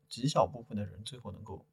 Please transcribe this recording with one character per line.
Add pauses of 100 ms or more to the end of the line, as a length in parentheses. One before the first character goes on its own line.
极
小
部
分
的
人
最
后
能
够